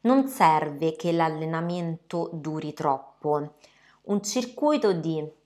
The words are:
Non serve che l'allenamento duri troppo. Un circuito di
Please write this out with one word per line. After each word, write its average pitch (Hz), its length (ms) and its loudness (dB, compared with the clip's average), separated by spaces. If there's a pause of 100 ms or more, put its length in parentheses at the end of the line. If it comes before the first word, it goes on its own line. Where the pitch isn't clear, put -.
Non 269 260 4
serve 156 680 2
che 175 160 -2
l'allenamento 165 1200 -2
duri 156 400 -6
troppo. 147 800 -2 (480)
Un 202 180 -2
circuito 254 720 0
di 160 320 -2 (200)